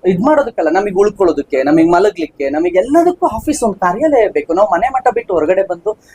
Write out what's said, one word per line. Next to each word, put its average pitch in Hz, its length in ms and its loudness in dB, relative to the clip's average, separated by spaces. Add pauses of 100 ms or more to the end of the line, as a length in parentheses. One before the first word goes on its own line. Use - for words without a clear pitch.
ಇದ್ 180 140 0
ಮಾಡೋದಕ್ಕಲ್ಲ, 247 480 0
ನಮಗೆ 196 260 -2
ಉಳ್ಕೊಳ್ಳೋದಕ್ಕೆ, 180 680 0
ನಮಗೆ 156 220 4
ಮಲಗ್ಲಿಕ್ಕೆ, 170 640 0
ನಮಗೆ 170 280 -2
ಎಲ್ಲದಕ್ಕೂ 339 480 0
ಆಫೀಸ್, 220 360 -4
ಒಂದು 214 120 -2
ಕಾರ್ಯಾಲಯ 220 540 0
ಬೇಕು. 147 240 -4
ನಾವು 208 200 2
ಮನೆ - 160 0
ಮಠ 262 260 -2
ಬಿಟ್ಟು 233 200 -4
ಹೊರಗಡೆ 170 280 0
ಬಂದು 185 360 -6 (160)